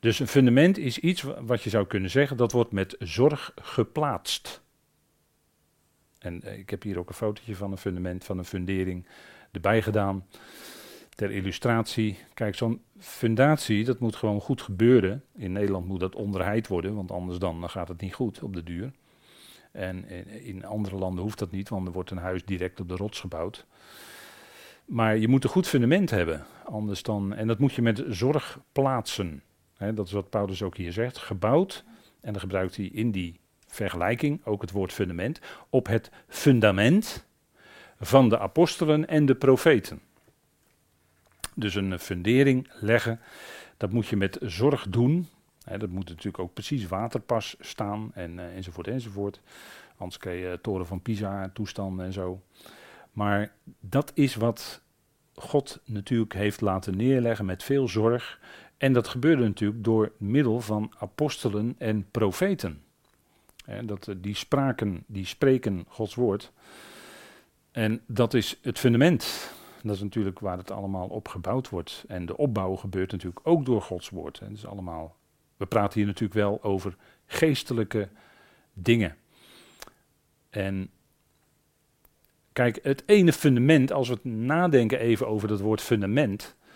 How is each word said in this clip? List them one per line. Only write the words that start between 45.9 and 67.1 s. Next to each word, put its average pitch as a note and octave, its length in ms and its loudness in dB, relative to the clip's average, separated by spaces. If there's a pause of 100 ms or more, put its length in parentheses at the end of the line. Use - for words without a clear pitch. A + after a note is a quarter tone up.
natuurlijk F2 300 -10
ook F2+ 160 -8
precies A2+ 320 -6
waterpas G#2+ 760 -2
staan G#2+ 540 -6
en, F2 240 -10
eh, F2 180 -12
enzovoort, F2+ 300 -10
enzovoort. G2+ 540 -6 (560)
Anders - 220 -12
krijg F2+ 220 -8
je, F2+ 80 -6
eh, F2 100 -8
toren F#2+ 280 -4
van F2 160 -6
Pisa G2 500 -4
toestanden F#2+ 540 -6
en F#2 60 -6
zo. F#2 300 -6 (720)
Maar G#2 400 0 (280)
dat C3+ 340 0
is C#3 200 4
wat - 480 -2 (520)
God - 500 -2
natuurlijk G#2+ 480 -2
heeft G#2 280 -2
laten F#2+ 360 0
neerleggen A#2 480 2
met F#2 180 -6
veel C#3 260 0
zorg. A2 520 0 (360)
En C3+ 160 4
dat A#2+ 160 4
gebeurde C3+ 340 4
natuurlijk G#2+ 420 0
door A2 320 4
middel A#2+ 440 2
van G#2+ 380 -4
apostelen A2 800 -2
en A2 320 -2
profeten. G#2 720 0 (840)
Hè, G#2+ 200 -10
dat, G#2 240 -10
eh, G2+ 100 -8
die G2 160 -6
spraken, B2 720 -2
die G2 200 -8
spreken A#2 640 0
Gods - 260 -8
woord. G#2+ 380 -2 (1160)